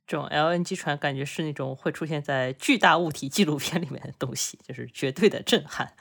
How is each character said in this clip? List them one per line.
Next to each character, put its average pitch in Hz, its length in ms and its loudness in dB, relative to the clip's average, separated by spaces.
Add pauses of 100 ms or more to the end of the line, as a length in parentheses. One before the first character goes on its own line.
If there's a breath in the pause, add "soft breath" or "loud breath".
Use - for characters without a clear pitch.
这 - 80 -6
种 143 120 -4
L 151 220 2
N 175 140 2
G 185 120 -6
船 151 200 -2
感 143 200 -2
觉 135 100 -4
是 - 160 -6
那 156 100 -2
种 135 240 -4
会 156 160 -4
出 165 140 -6
现 151 160 -2
在 131 320 0
巨 262 240 2
大 180 180 8
物 170 160 2
体 139 160 -6
纪 202 160 4
录 151 140 2
片 170 240 -2
里 170 80 -6
面 135 140 -10
的 - 160 -10
东 131 160 -6
西， - 280 -6
就 - 80 -14
是 123 220 -10
绝 135 180 -2
对 185 160 6
的 - 140 0
震 180 260 2
撼。 - 340 -6